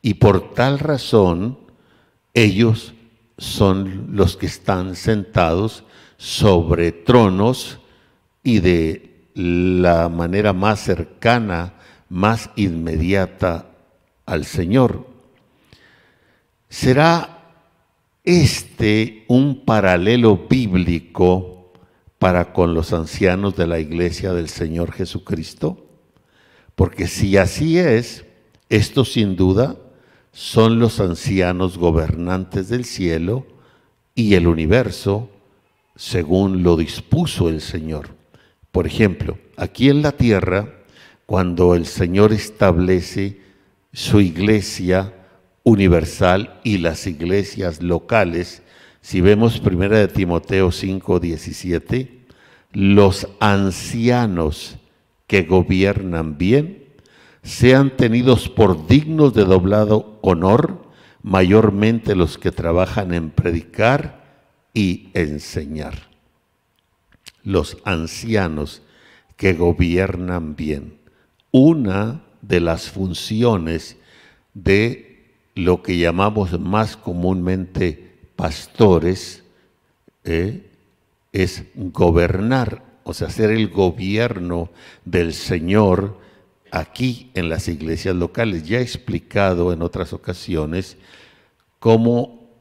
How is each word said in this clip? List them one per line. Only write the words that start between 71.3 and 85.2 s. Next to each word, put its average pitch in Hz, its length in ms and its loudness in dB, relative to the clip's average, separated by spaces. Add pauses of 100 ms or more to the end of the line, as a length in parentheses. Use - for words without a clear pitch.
Una 127 720 2 (180)
de 90 200 0
las 82 300 -4
funciones 92 1080 -4 (580)
de 104 600 -2 (400)
lo 87 280 0
que 90 160 -4
llamamos 90 600 0
más 107 380 -4
comúnmente 90 1200 -4 (200)
pastores, 90 1080 0 (800)
¿eh? 90 460 -6 (640)
es 90 320 -2 (100)
gobernar, 92 1080 0 (220)
o - 80 -12
sea, - 160 -8
hacer 107 220 0
el 110 180 0
gobierno 92 1000 -4 (340)
del 85 300 -2